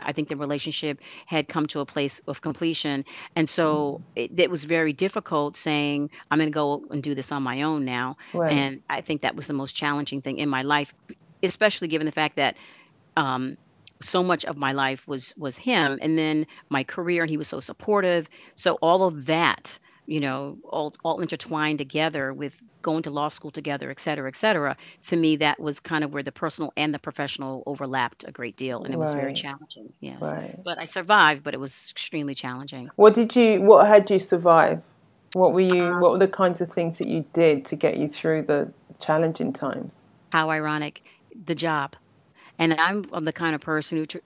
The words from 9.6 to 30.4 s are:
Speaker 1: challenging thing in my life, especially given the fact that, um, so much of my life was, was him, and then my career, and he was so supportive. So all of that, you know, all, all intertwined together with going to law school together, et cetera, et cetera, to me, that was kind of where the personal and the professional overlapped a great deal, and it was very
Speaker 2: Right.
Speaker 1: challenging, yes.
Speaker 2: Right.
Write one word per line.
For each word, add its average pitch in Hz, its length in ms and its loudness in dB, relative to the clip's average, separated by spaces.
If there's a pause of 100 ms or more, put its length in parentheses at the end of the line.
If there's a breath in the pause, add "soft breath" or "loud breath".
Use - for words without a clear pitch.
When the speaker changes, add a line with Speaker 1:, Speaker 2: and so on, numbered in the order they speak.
Speaker 1:
challenging 143 480 -4
thing 135 160 -8
in 147 100 -2
my 131 140 -2
life, 147 320 0 (480)
especially 190 460 0
given 156 180 -2
the 151 60 -2
fact 156 240 -2
that, 135 200 0 (600 soft breath)
um, 131 400 -2 (460)
so 180 220 0
much 175 220 0
of 143 120 -8
my 135 140 0
life 135 360 -2
was, 135 300 -8
was 143 200 -8
him, 160 440 2
and 160 160 2
then 156 280 0 (240 loud breath)
my 135 140 0
career, 170 380 -2
and 160 80 -2
he 151 80 -2
was 151 100 -8
so - 120 -8
supportive. 180 680 0 (280 soft breath)
So - 260 0
all 180 220 4
of 151 220 -2
that, 156 520 0 (280 soft breath)
you 156 140 -4
know, 139 440 -4
all, 151 300 -6 (100)
all 160 160 -2
intertwined 151 580 -4
together 147 560 -4
with 139 220 -10 (260)
going 160 220 -2
to 151 60 -8
law 147 180 -4
school - 220 -12
together, 139 400 -8
et 139 100 -14
cetera, 147 280 -6
et - 80 -12
cetera, 156 400 0 (280 loud breath)
to 175 120 -2
me, 160 200 2
that 147 240 0
was 151 200 -6
kind 151 240 -4
of 147 80 -8
where 143 120 -6
the 139 80 -10
personal 156 440 -6
and 151 180 -2
the 143 40 -8
professional 135 680 -8
overlapped 135 600 -4
a - 40 -16
great 120 240 -12
deal, 127 280 -8
and - 100 -8
it 165 60 -4
was 151 140 -2
very 139 180 -4
Speaker 2:
Right. - 20 -10
Speaker 1:
challenging, 139 540 -12 (120)
yes. - 320 -10
Speaker 2:
Right. - 320 -12